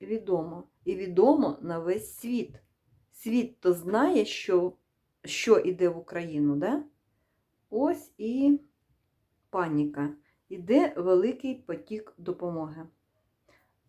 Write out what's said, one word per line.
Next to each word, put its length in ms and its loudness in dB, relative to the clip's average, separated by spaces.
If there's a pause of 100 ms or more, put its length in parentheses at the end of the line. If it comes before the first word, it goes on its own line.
відомо. 640 -4 (200)
І 120 -4
відомо 640 2
на 180 -6
весь 360 -4
світ. 420 -6 (560)
Світ 480 -4
то 120 4
знає, 520 2
що, 480 0 (520)
що 340 4
іде 300 2
в 100 -4
Україну, 580 -2
да? 280 -2 (840)
Ось 480 -2
і 420 2 (920)
паніка. 600 0 (380)
Іде 480 2
великий 580 2
потік 640 -12
допомоги. 680 -8 (1040)